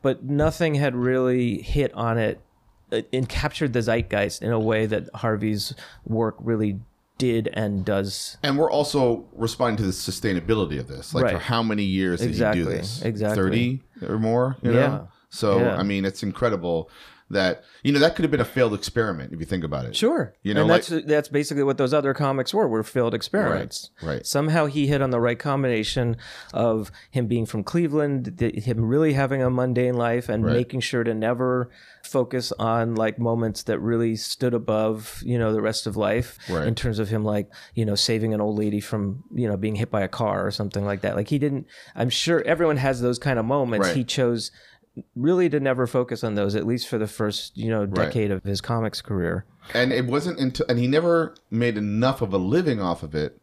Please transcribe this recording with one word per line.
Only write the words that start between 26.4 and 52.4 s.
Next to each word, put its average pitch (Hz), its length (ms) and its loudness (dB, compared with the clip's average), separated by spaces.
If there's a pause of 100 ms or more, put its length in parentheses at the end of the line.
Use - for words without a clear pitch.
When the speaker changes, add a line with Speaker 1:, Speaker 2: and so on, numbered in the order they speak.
Speaker 1:
of 110 380 0 (180)
him 123 160 0
being 113 220 0
from 104 160 -4
Cleveland, 147 720 0
th-, 110 280 -2
him 113 200 0
really 147 280 4
having 135 280 0
a 127 80 2
mundane 123 460 2
life 120 340 0
and 110 160 0
Speaker 2:
Right. 113 120 2
Speaker 1:
making 123 240 -2
sure 120 220 0
to 113 120 0
never 123 560 0 (320)
focus 127 560 -2
on, 113 340 2
like, 110 240 0
moments 117 460 0
that 101 160 -2
really 113 360 0
stood 123 380 -2
above, 110 720 -2
you 120 140 0
know, 113 120 2
the 110 120 0
rest 110 240 -2
of 107 100 -4
life 107 400 0 (100)
Speaker 2:
Right. 85 200 0
Speaker 1:
in 113 80 0
terms 110 240 -2
of 104 100 -2
him, 107 160 0
like, 104 240 0 (240)
you 113 120 0
know, 104 100 0
saving 110 400 0
an 104 40 -2
old 104 200 0
lady 104 200 0
from, 101 440 -4 (100)
you 120 140 0
know, 101 100 0
being 107 200 -2
hit 117 120 -2
by 107 120 0
a 95 60 0
car 98 380 -2
or 101 60 -2
something 101 340 -4
like 101 160 -2
that. 101 140 -2
Like, 104 140 -2
he 147 100 0
didn't, 139 260 -2 (300)
I'm 123 160 0
sure 165 340 2
everyone 156 320 2
has 131 240 0
those 123 160 2
kind 127 220 0
of 110 60 0
moments. 117 420 2
Speaker 2:
Right. 85 80 2
Speaker 1:
He 131 80 2
chose 120 480 0 (640)
really 170 340 2
to 147 100 2
never 127 280 0
focus 123 360 -2
on 107 120 -2
those, 101 200 2
at 92 100 0
least 117 220 -2
for 120 100 -4
the 107 100 0
first, - 500 -4
you 113 120 -4
know, 110 120 0
Speaker 2:
Right. 98 140 -2
Speaker 1:
decade 101 360 0
of 95 120 -4
his 98 180 -4
comics 113 400 -4
career. 90 440 -2 (280)
Speaker 2:
And 127 180 2
it 127 140 0
wasn't 151 340 -2
until, 131 300 0
and 120 100 4
he 120 80 2
never 165 480 2 (160)
made 113 260 2
enough 107 440 0
of 98 120 -2
a 101 40 2
living 120 420 2